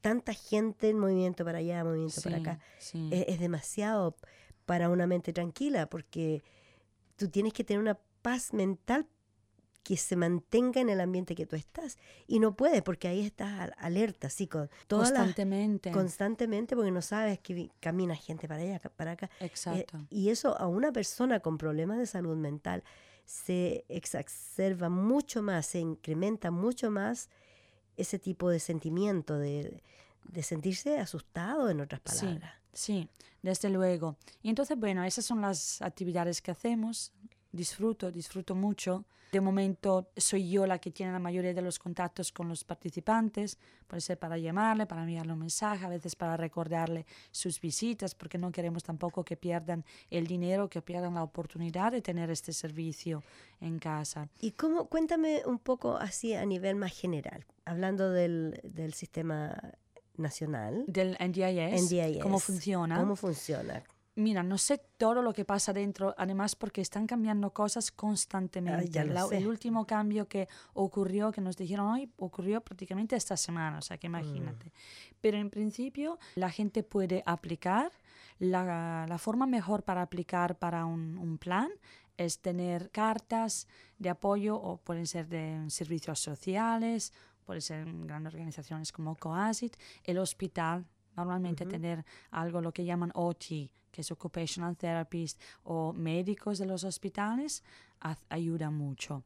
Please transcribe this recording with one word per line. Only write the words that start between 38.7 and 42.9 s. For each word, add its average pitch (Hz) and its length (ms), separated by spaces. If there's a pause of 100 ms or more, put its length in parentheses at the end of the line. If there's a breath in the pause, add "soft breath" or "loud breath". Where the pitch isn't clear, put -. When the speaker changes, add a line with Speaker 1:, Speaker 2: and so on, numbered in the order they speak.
Speaker 2:
De 196 100
momento 190 760
soy 190 320
yo 196 160
la 185 140
que 175 140
tiene 185 180
la 185 80
mayoría 180 340
de 180 80
los 180 200
contactos 175 500
con 170 180
los 165 140
participantes. 208 960 (300 soft breath)